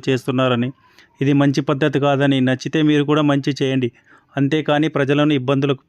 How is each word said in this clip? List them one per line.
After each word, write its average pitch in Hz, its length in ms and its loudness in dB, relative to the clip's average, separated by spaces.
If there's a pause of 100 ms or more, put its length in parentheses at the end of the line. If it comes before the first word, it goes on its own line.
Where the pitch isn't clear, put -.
చేస్తున్నారని, 127 600 0 (520)
ఇది 139 120 2
మంచి 143 280 2
పద్ధతి 143 380 -2
కాదని, 139 420 2
నచ్చితే 131 380 -2 (100)
మీరు 147 140 2
కూడా 151 180 0
మంచి 143 300 0 (100)
చేయండి, 131 280 0 (480)
అంతేకాని 147 500 0
ప్రజలను 147 460 0
ఇబ్బందులకు 139 560 -2